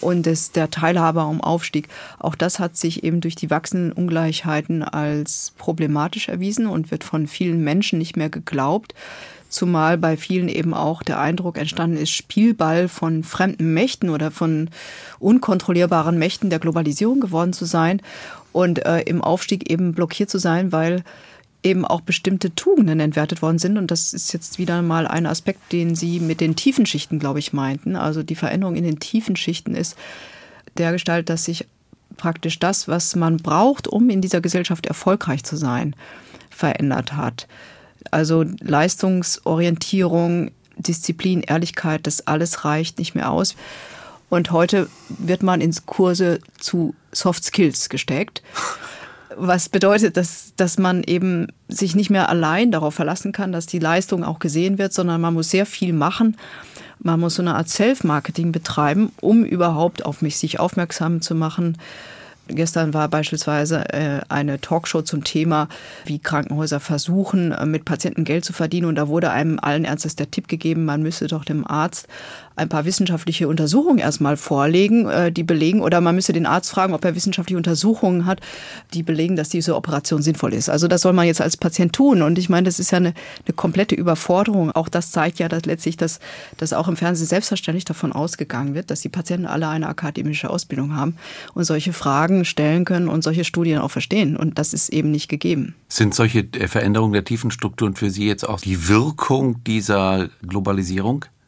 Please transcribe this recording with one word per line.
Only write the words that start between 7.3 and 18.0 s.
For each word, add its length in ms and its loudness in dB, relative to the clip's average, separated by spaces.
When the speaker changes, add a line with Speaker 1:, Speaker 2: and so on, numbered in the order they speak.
Speaker 1:
Menschen 340 2
nicht 200 -4
mehr 100 0
geglaubt. 640 -2
Zumal 480 2
bei 220 2
vielen 320 0
eben 240 0
auch 280 -2
der 160 -2
Eindruck 380 -2
entstanden 400 -2
ist, 140 -2
Spielball 800 2
von 360 -2
fremden 480 0
Mächten 380 0
oder 200 -2
von 380 -2
unkontrollierbaren 1000 2
Mächten 320 0
der 80 0
Globalisierung 600 0
geworden 340 0
zu 100 -6
sein 380 2